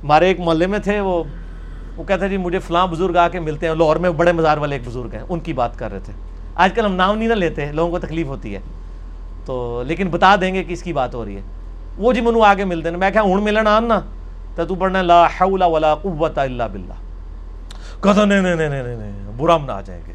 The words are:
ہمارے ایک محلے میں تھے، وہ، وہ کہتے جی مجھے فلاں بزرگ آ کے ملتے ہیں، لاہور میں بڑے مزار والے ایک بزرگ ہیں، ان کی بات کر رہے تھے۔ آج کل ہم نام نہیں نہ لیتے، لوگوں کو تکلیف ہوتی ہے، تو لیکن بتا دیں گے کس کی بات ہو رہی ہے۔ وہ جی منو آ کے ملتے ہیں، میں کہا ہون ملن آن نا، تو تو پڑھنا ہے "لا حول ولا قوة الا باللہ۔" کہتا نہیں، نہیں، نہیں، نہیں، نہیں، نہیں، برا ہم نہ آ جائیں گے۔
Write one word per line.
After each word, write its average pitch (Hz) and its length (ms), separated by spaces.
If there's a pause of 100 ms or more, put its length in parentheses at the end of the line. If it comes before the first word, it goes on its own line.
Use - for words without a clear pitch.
ہمارے 151 240
ایک 185 140
محلے 170 260
میں 104 120
تھے، 202 220
وہ، 180 240 (720)
وہ 165 80
کہتے 190 240
جی 196 80
مجھے 180 220
فلاں 175 280
بزرگ 175 300
آ 175 120
کے 175 120
ملتے 156 280
ہیں، 160 60
لاہور 160 220
میں 175 140
بڑے 170 220
مزار 160 240
والے 147 180
ایک 131 140
بزرگ 120 240
ہیں، 107 160
ان 170 120
کی 165 120
بات 123 260
کر 110 120
رہے 98 140
تھے۔ - 80 (420)
آج 185 200
کل 226 100
ہم 196 100
نام 190 240
نہیں 226 100
نہ 233 60
لیتے، 151 380
لوگوں 165 180
کو 165 80
تکلیف 156 280
ہوتی 127 280
ہے، 95 60 (840)
تو 120 420
لیکن 175 220
بتا 175 320
دیں 185 140
گے 185 140
کس 170 140
کی 175 100
بات 127 220
ہو 117 100
رہی 101 120
ہے۔ 98 60 (560)
وہ 220 140
جی 254 80
منو 226 220
آ 202 120
کے 190 100
ملتے 165 260
ہیں، 170 60
میں 190 140
کہا 208 100
ہون 202 220
ملن 214 240
آن 214 180
نا، 220 160 (560)
تو 170 80
تو 165 100
پڑھنا 185 240
ہے 185 60
"لا 170 220
حول 185 360
ولا 156 320
قوة 160 420
الا 127 300
باللہ۔" 95 260 (1080)
کہتا 202 240
نہیں، 202 160
نہیں، 185 140
نہیں، 160 140
نہیں، 139 140
نہیں، 120 140
نہیں، 101 400
برا 165 180
ہم 156 100
نہ 127 80
آ 98 80
جائیں 92 260
گے۔ 85 80